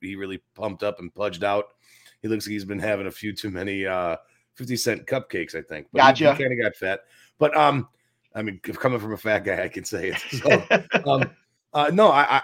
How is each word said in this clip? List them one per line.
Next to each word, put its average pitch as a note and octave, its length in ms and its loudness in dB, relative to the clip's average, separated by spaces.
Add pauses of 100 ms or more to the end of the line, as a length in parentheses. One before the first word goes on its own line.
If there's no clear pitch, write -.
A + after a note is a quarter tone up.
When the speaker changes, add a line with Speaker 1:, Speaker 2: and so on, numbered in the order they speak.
Speaker 1:
he G2 160 -10
really F#2+ 240 -10 (140)
pumped G2+ 280 -8
up G#2 160 -4
and F2 160 -14
pudged F#2+ 300 -4
out. G2+ 220 0 (560)
He A2 60 -6
looks A2 180 -2
like G#2 60 -8
he's G#2 120 -6
been G2 140 -6
having G2 280 -2
a F#2 60 -6
few G#2 220 -8
too G#2+ 160 -8
many, F#2+ 340 -4
uh, F2+ 320 -2 (380)
fifty B2+ 220 -6
Cent A2 300 -2
cupcakes, G2 480 -6
I D#2+ 60 -6
think. D2+ 320 -14
But - 60 0 (180)
he, D#3 80 0
Speaker 2:
Gotcha. C#3+ 120 8
Speaker 1:
he D3 60 -6
kinda B2+ 200 -2
got G#2+ 120 -2
fat. F#2+ 260 -4 (380)
But, D3 160 2
um, C#3+ 320 4 (480)
I A2 60 -8
mean, G2+ 240 -8
c-, - 80 -8
coming B2+ 260 -2
from G#2+ 140 -8
a G2+ 60 -8
fat G#2 260 0
guy, F#2 180 -2
I F2+ 60 -4
can F#2+ 160 -10
say F#2+ 280 -6
it. - 180 -6
<laughs> B2+ 100 -6
So, E3 240 4 (400)
Speaker 2:
<laughs> C#3+ 80 2
Speaker 1:
um, C3+ 180 2 (460)
uh, D3 160 4
no, G3+ 200 8
I, C#3 320 6